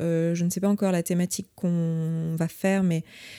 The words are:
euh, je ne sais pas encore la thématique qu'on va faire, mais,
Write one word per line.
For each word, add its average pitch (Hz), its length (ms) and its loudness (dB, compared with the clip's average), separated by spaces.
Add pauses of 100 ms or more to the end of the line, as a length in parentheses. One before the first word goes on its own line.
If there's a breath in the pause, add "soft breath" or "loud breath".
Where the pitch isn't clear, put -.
euh, 165 340 2
je 170 100 0
ne 175 60 2
sais 180 100 -4
pas 196 80 2
encore 202 220 2
la 175 120 2
thématique 175 520 -2
qu'on 165 840 0
va 165 120 0
faire, 190 340 0
mais, 165 220 2 (340 loud breath)